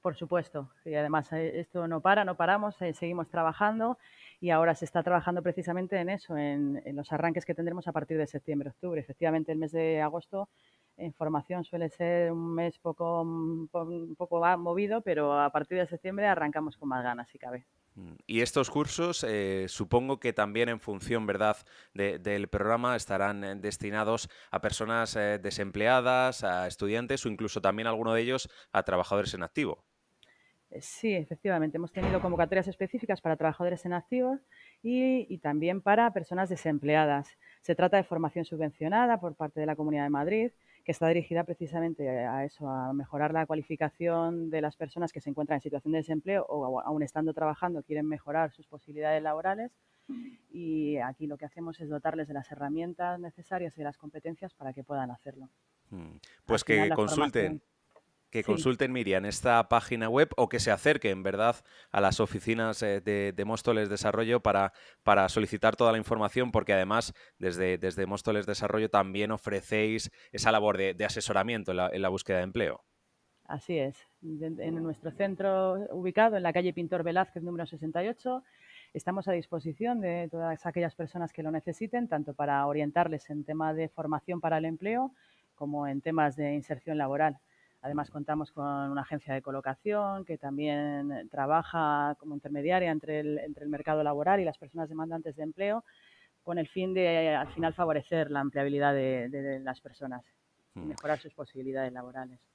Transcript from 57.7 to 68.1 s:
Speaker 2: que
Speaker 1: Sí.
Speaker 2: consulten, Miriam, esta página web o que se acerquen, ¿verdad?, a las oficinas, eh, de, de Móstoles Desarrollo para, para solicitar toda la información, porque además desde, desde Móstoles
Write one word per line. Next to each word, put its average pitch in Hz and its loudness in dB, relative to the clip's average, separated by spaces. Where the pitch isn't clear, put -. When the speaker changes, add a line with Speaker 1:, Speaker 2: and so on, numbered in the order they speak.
Speaker 2:
que 113 -2
Speaker 1:
Sí. - 0
Speaker 2:
consulten, 131 2
Miriam, 98 2
esta 117 2
página 113 2
web 143 6
o 120 4
que 117 -2
se 107 2
acerquen, 101 4
¿verdad?, 101 2
a 101 4
las 95 4
oficinas, 113 0
eh, 101 2
de, 101 0
de 98 -2
Móstoles 110 2
Desarrollo 110 2
para, 98 4
para 98 6
solicitar 107 2
toda 117 6
la 113 2
información, 110 0
porque 104 2
además 98 2
desde, 92 0
desde 92 -2
Móstoles 104 -2